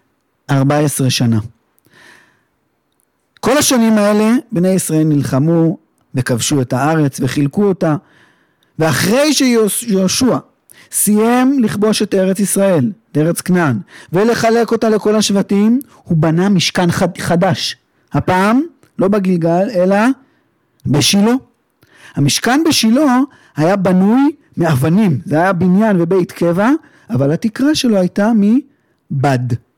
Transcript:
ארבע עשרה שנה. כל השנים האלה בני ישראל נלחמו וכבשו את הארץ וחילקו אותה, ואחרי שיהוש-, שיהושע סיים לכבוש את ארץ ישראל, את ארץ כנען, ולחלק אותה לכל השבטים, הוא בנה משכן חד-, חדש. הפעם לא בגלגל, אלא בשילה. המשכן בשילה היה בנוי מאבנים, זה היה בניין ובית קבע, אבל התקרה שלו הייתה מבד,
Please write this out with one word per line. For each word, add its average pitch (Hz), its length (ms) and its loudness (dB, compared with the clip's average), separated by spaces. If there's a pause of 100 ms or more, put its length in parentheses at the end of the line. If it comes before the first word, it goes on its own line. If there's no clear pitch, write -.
(500)
ארבע 139 280 2
עשרה 139 320 0
שנה. 117 280 0 (2000)
כל 269 180 0
השנים 226 400 2
האלה 214 340 2 (200)
בני 185 160 0
ישראל 165 360 0
נלחמו 156 720 0 (360)
וכבשו 135 460 -2
את 123 120 -4
הארץ 147 480 0
וחילקו 143 440 -2
אותה, 175 320 0 (840)
ואחרי 190 560 0
שיהוש-, 233 460 0
שיהושע 190 580 0 (540)
סיים 240 720 0
לכבוש 214 400 -2
את 202 120 -4
ארץ 190 260 0
ישראל, 196 520 0 (200)
את 147 60 -4
ארץ 160 220 0
כנען, 170 380 0 (340)
ולחלק 226 600 0
אותה 226 160 0
לכל 214 280 0
השבטים, 208 640 0 (240)
הוא 165 120 -2
בנה 165 320 0
משכן 180 420 0
חד-, 185 280 -2
חדש. 175 580 -2 (360)
הפעם 196 500 0 (360)
לא 180 100 0
בגלגל, 185 640 0
אלא 185 220 2 (920)
בשילה. 196 460 2 (840)
המשכן 226 540 0
בשילה 247 500 2 (380)
היה 170 200 2
בנוי 196 540 2 (260)
מאבנים, 160 680 0
זה 147 120 -4
היה 185 160 2
בניין 185 480 2
ובית 175 320 -2
קבע, 185 380 0 (400)
אבל 139 220 0
התקרה 247 420 -2
שלו 233 220 0
הייתה 202 380 0
מבד, 143 1200 -2 (220)